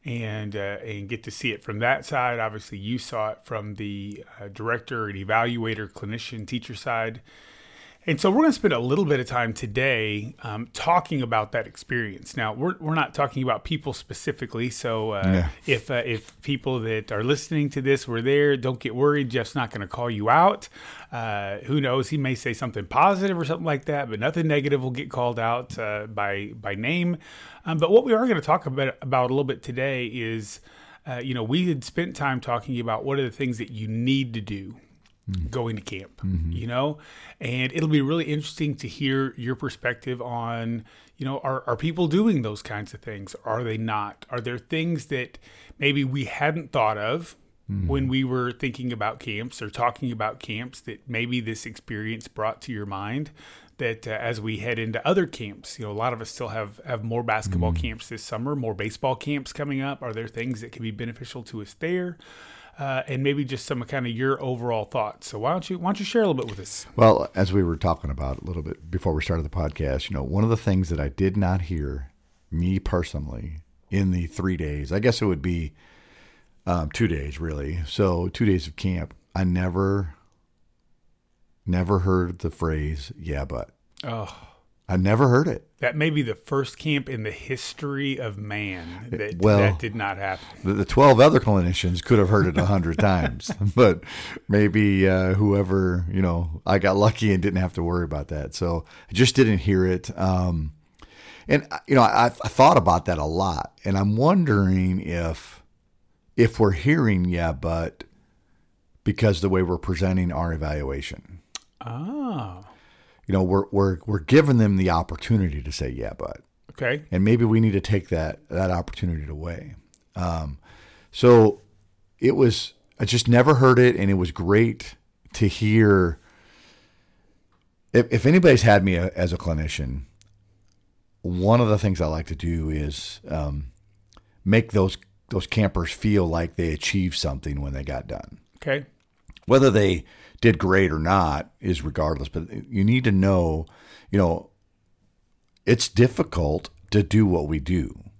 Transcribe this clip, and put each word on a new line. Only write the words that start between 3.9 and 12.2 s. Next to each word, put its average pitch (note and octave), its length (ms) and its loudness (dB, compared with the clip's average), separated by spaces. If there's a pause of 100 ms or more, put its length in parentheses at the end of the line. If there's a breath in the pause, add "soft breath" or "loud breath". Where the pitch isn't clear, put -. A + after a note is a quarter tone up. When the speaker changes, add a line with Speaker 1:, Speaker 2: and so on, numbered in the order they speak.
Speaker 1:
uh, G2+ 100 -16
director A2+ 580 -6
and G2 100 -8
evaluator, A2 720 -2
clinician, G#2+ 540 -12
teacher A#2+ 300 -8
side. A2+ 460 -6 (840 soft breath)
And D3+ 140 0
so F#3+ 80 4
we're B3+ 140 4
gonna D#4 100 4
spend F#3+ 180 2
a B2+ 60 2
little C3+ 280 0
bit C#3+ 140 2
of B2 60 -4
time A#2+ 260 -2
today, A2 920 -2
um, A2+ 300 -8
talking E3+ 500 0
about A2 300 -2
that A2+ 120 -4
experience. - 720 -8